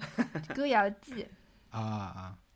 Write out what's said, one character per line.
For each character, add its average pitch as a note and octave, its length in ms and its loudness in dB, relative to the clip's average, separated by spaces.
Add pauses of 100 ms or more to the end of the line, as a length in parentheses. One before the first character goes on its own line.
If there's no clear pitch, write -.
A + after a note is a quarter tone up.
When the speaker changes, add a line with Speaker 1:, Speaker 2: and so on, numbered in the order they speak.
(160)
Speaker 1:
S A#3+ 180 4
N D#3 220 -4
歌 C#4 120 2
谣 G#3+ 220 6
季。 A3+ 360 -8 (440)
Speaker 2:
啊， A2+ 100 -4
啊。 G2+ 580 -4 (180)